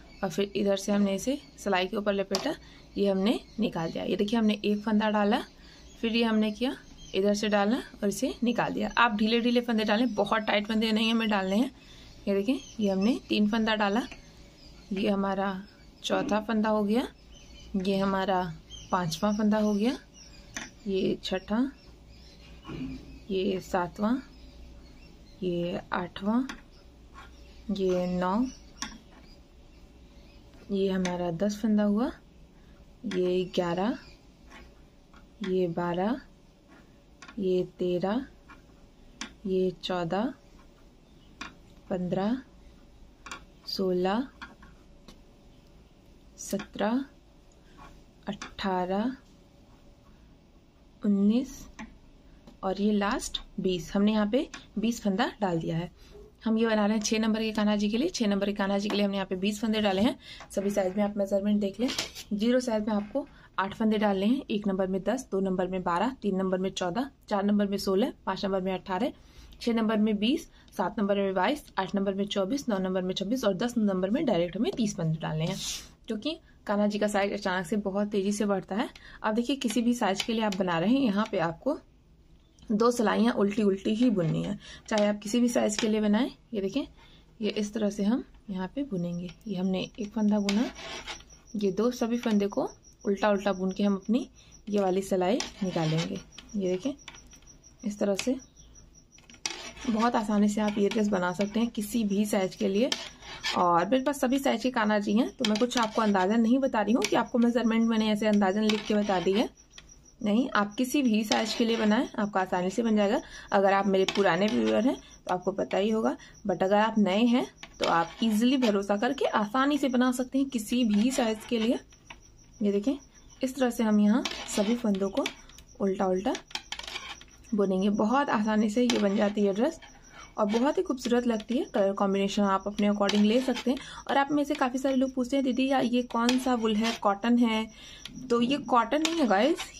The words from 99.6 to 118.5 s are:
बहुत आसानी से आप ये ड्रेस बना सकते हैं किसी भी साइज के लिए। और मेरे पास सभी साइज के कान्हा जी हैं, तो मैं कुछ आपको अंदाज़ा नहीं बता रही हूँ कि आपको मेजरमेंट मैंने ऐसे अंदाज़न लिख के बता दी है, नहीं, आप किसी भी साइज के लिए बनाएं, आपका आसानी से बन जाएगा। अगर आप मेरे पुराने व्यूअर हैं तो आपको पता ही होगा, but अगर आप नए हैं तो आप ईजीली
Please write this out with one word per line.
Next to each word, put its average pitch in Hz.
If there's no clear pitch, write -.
बहुत 240
आसानी 208
से 208
आप 208
ये 202
ड्रेस 214
बना 180
सकते 202
हैं 233
किसी 226
भी 202
साइज 190
के 214
लिए। 208
और 175
मेरे 262
पास 285
सभी 262
साइज 240
के 254
कान्हा 214
जी 208
हैं, 247
तो 240
मैं 214
कुछ 247
आपको 226
अंदाज़ा 202
नहीं 233
बता 262
रही 202
हूँ 320
कि 403
आपको 247
मेजरमेंट 226
मैंने 220
ऐसे 214
अंदाज़न 208
लिख 214
के 220
बता 202
दी 180
है, 233
नहीं, 214
आप 208
किसी 254
भी 220
साइज 220
के 240
लिए 226
बनाएं, 220
आपका 202
आसानी 185
से 233
बन 226
जाएगा। 208
अगर 196
आप 196
मेरे 190
पुराने 190
व्यूअर 220
हैं 294
तो -
आपको 180
पता 185
ही 202
होगा, 226
but 180
अगर 190
आप 214
नए 202
हैं 240
तो -
आप 170
ईजीली 226